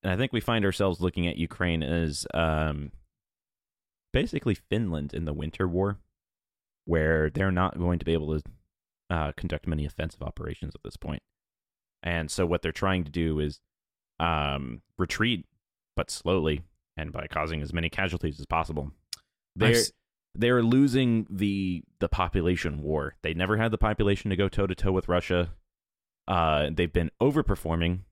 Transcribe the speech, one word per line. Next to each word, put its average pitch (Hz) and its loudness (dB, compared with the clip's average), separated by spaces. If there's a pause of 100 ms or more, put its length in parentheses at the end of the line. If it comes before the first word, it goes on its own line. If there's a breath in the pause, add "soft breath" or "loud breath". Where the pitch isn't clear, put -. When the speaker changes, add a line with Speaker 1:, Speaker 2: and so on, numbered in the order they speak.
Speaker 1:
And 95 2
I 90 2
think 123 0
we 117 2
find 113 2
ourselves 95 2
looking 87 0
at 85 -2
Ukraine 82 0
as, 78 -2
um, 78 0 (1200)
basically 127 0
Finland 85 -4
in 85 -4
the 76 -4
Winter 80 -4
War, 95 0 (880)
where 78 2
they're 95 0
not 90 0
going 87 2
to - -6
be 82 0
able 78 0
to, 73 -6 (680)
uh, 78 -2
conduct 80 -6
many 78 -2
offensive - -8
operations - -10
at - -18
this - -14
point. - -10 (800)
And 82 -2
so 92 0
what 85 0
they're 80 -2
trying 92 0
to 73 -10
do 80 0
is, 76 -4 (600)
um, 71 -2 (160)
retreat, 104 -2 (500)
but - -4
slowly, 80 0 (340)
and 78 -10
by 76 -8
causing 78 -4
as 73 -8
many 82 -2
casualties 85 -4
as 69 -14
possible. 78 -4 (240)
Speaker 2:
I've - -20 (340)
Speaker 1:
They're, 107 4
Speaker 2:
s- 117 2 (420)
Speaker 1:
they're 120 4
losing 123 4
the, 98 -2 (160)
the 90 0
population 85 0
war. 73 -4
They 80 -2
never 95 2
had 110 2
the 110 -2
population 104 2
to 95 0
go 98 2
toe-to-toe 95 0
with 92 0
Russia. 87 2 (800)
Uh, 78 2
they've 85 0
been 82 2 (100)
overperforming. 90 2 (120)